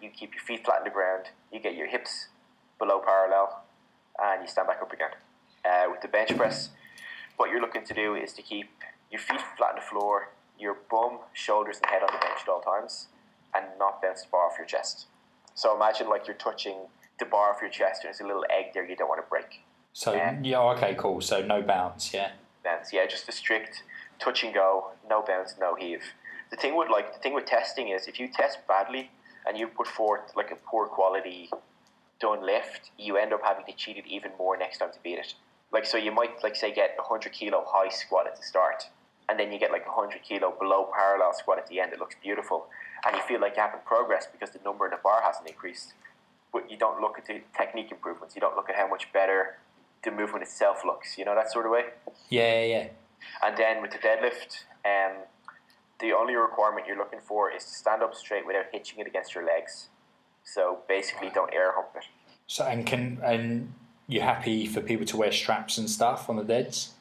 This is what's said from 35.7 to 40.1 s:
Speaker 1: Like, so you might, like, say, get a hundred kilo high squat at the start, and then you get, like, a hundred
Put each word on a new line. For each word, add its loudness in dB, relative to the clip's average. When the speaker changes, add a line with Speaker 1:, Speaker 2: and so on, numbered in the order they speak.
Speaker 1:
Like, 2
so 0
you 0
might, 0
like, -2
say, -2
get 2
a -6
hundred -4
kilo -2
high 4
squat 0
at -8
the -18
start, 0
and 0
then 0
you -6
get, 2
like, -2
a -8
hundred -2